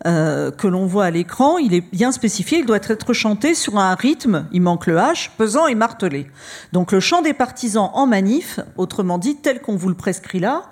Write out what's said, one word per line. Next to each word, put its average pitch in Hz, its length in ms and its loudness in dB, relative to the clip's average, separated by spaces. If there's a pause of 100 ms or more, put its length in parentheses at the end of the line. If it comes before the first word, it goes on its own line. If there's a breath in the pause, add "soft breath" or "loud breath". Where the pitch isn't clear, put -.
euh, 151 460 0
que - 160 -4
l'on 185 200 0
voit 196 180 2
à 175 80 0
l'écran. 247 460 2
Il 240 160 2
est 175 180 0
bien 226 180 2
spécifié, 262 480 -2
il 277 80 0
doit 220 160 2
être 220 300 -2
chanté 220 420 0
sur 208 240 -2
un 185 160 2
rythme, 208 560 0
il 180 120 2
manque 175 260 0
le 165 80 2
H, 277 420 0
pesant 226 300 2
et 240 80 0
martelé. 180 500 -2 (460 loud breath)
Donc 175 180 2
le 190 80 4
chant 339 240 2
des 302 120 2
partisans 226 580 -2
en 269 160 2
manif, 220 500 0 (180)
autrement 180 420 -2
dit, 277 180 -2
tel 262 240 -2
qu'on 214 160 -4
vous 180 140 -2
le 175 40 0
prescrit 185 460 -6
là, 262 320 -2